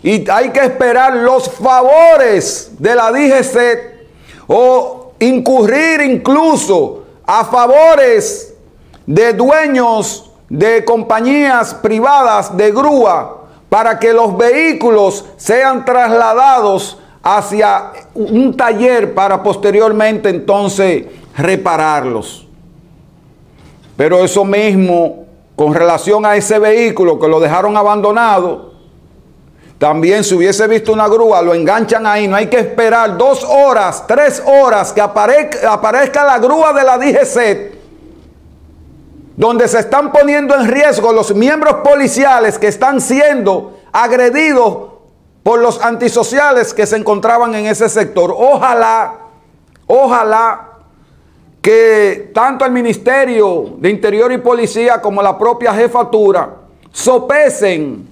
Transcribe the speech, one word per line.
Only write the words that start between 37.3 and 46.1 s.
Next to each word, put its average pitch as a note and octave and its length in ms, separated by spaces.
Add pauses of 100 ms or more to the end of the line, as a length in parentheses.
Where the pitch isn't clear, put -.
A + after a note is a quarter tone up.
donde A#3 320
se A3+ 100
están C#4+ 320
poniendo C#4+ 440
en A#3+ 140
riesgo B3 440
los G#3+ 200
miembros D4 420
policiales C4 840
que G#3+ 80
están B3 320
siendo C4 800 (140)
agredidos B3 1000 (500)
por A#3 180
los A#3 240
antisociales A#3+ 880